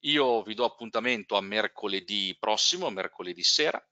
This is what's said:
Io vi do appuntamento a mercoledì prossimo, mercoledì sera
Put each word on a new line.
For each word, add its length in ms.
Io 420
vi 120
do 100
appuntamento 720
a 40
mercoledì 960
prossimo, 520
mercoledì 540
sera 480